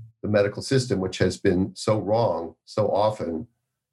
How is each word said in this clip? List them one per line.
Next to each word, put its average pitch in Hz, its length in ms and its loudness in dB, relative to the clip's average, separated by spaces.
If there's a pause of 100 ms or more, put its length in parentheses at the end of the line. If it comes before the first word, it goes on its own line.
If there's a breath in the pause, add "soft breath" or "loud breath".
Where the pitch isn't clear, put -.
(220)
the - 60 -4
medical 101 340 2
system, 127 380 0
which 92 180 -4
has 90 180 -4
been 92 380 0
so 110 240 0
wrong 92 560 0 (100)
so 104 240 0
often, 92 580 0 (460)